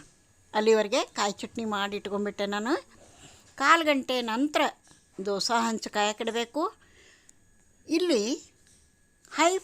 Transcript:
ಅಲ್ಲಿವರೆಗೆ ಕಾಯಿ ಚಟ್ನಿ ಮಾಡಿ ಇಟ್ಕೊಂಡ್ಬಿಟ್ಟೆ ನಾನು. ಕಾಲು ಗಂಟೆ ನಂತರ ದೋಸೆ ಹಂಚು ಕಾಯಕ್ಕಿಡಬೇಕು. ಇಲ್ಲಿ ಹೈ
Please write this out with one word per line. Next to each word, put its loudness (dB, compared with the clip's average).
ಅಲ್ಲಿವರೆಗೆ 4
ಕಾಯಿ -2
ಚಟ್ನಿ -8
ಮಾಡಿ -4
ಇಟ್ಕೊಂಡ್ಬಿಟ್ಟೆ -4
ನಾನು. -2
ಕಾಲು 4
ಗಂಟೆ 0
ನಂತರ 0
ದೋಸೆ 0
ಹಂಚು -4
ಕಾಯಕ್ಕಿಡಬೇಕು. -2
ಇಲ್ಲಿ 2
ಹೈ 2